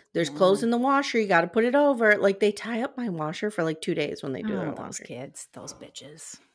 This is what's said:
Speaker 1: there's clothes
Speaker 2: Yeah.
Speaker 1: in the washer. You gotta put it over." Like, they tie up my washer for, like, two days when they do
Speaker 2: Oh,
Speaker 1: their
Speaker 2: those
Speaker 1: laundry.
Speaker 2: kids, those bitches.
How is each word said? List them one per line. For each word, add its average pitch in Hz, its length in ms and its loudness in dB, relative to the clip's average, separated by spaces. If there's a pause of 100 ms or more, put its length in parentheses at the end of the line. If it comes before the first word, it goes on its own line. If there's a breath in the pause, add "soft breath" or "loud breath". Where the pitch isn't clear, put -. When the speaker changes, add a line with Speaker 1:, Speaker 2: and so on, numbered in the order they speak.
(140 soft breath)
Speaker 1:
there's 165 160 0
clothes 185 320 4
Speaker 2:
Yeah. 233 60 0
Speaker 1:
in 233 40 2
the 240 60 2
washer. 269 420 2
You 214 80 0
gotta 175 200 4
put 226 180 2
it 247 100 2
over." 254 400 4
Like, 196 240 2
they 208 140 4
tie 220 280 -6
up 262 140 -6
my 240 140 -6
washer 165 420 -4
for, - 140 -4
like, 160 160 -4
two 170 120 -4
days 147 300 -4
when 139 80 -6
they 127 100 -6
do 214 120 -4
Speaker 2:
Oh, 196 60 -4
Speaker 1:
their 165 100 -6
Speaker 2:
those - 100 -8
Speaker 1:
laundry. - 260 -12
Speaker 2:
kids, - 460 -14
those 127 220 -16
bitches. - 680 -20 (160)